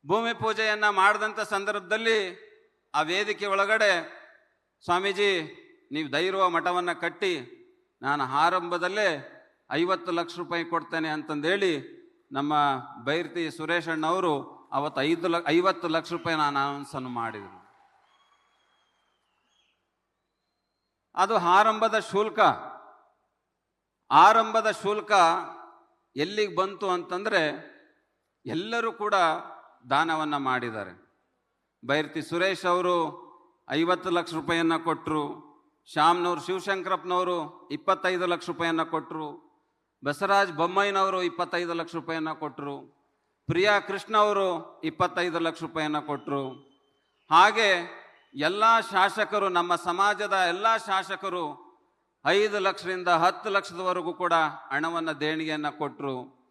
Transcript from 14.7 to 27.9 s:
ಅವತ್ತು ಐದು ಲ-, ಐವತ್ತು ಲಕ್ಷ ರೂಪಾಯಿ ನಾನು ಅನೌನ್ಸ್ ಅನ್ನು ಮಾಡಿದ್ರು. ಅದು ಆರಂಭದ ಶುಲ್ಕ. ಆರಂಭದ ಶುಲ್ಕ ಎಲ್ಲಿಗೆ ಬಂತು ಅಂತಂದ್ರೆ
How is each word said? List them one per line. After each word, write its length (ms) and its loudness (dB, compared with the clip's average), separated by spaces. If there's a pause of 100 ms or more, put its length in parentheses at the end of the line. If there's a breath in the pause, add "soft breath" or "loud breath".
ಅವತ್ತು 280 -2
ಐದು 280 0
ಲ-, 180 0
ಐವತ್ತು 420 2
ಲಕ್ಷ 240 -2
ರೂಪಾಯಿ 240 -4
ನಾನು 220 0
ಅನೌನ್ಸ್ 360 -4
ಅನ್ನು 140 -8
ಮಾಡಿದ್ರು. 600 -10 (3500)
ಅದು 220 2
ಆರಂಭದ 640 4
ಶುಲ್ಕ. 420 -2 (1700)
ಆರಂಭದ 600 8
ಶುಲ್ಕ 420 -2 (1040)
ಎಲ್ಲಿಗೆ 400 -2
ಬಂತು 340 -2
ಅಂತಂದ್ರೆ 500 0 (1040)